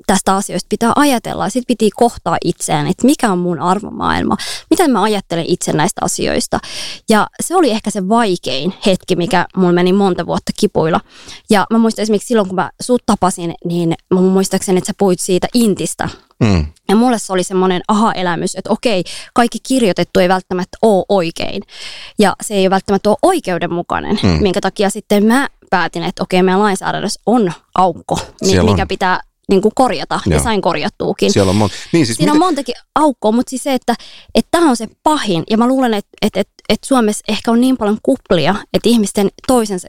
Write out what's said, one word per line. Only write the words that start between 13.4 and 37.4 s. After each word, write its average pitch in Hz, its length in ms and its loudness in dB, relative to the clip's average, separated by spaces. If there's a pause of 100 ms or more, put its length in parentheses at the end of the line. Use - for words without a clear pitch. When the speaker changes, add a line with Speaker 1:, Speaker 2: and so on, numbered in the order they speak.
Speaker 1:
niin 170 300 0 (200)
mä 185 60 2
muistaakseni, 190 580 2
että 175 80 -4
sä 208 120 -6
puhuit 185 220 2
siitä 180 340 -2
intistä. 214 540 -2 (360)
Speaker 2:
Mm. 90 220 2 (220)
Speaker 1:
Ja 196 80 4
mulle 233 220 2
se - 140 -8
oli 185 120 0
semmoinen 190 440 0
aha-elämys, 185 680 -2
että 196 140 -10
okei, 208 340 0 (300)
kaikki 233 280 0
kirjoitettu 196 580 0
ei 180 80 4
välttämättä 185 540 -2
ole 208 260 4
oikein. 190 540 -2 (560)
Ja 196 240 2
se - 120 -8
ei 190 160 2
välttämättä 196 400 0
ole 214 120 2
oikeudenmukainen, 175 1000 -2
Speaker 2:
Mm. 101 60 2 (140)
Speaker 1:
minkä 202 180 0
takia 190 300 -2
sitten 208 360 0
mä 254 220 2 (220)
päätin, 175 320 -2
että 170 200 -6
okei, 185 200 2
meidän 190 200 2
lainsäädännössä 185 640 -4
on 208 260 2 (220)
aukko, 175 440 -2 (240)
mi-, 190 60 0
Speaker 2:
Siellä 190 220 4
on. 202 40 4
Speaker 1:
mikä 190 120 0
pitää 185 340 -2 (300)
niinku 196 240 4
korjata, 180 520 0
ja - 100 2
Speaker 2:
Joo. 147 60 0
Speaker 1:
sain 208 200 0
korjattuukin. 170 720 -2
Speaker 2:
Siellä 101 180 2
on 95 60 2
mon-, 104 160 2 (200)
niin 170 140 4
siis 117 100 -4
Speaker 1:
Siinä 285 160 2
on 302 60 4
Speaker 2:
mitä 339 80 4
Speaker 1:
montakin 277 280 -2 (200)
aukkoa, 277 380 2
mut 240 160 0
siis 254 140 -8
se, 277 120 -2
että, 240 200 -2 (400)
että - 160 2
tää 330 100 2 (100)
on 240 60 2
se 220 120 -8 (140)
pahin, 208 480 0
ja 214 80 2
mä 233 80 4
luulen, 254 280 2
että, - 160 -6 (120)
että, 214 180 -2
että, - 120 -6 (160)
että - 180 -2
Suomessa 226 420 0
ehkä 226 220 -2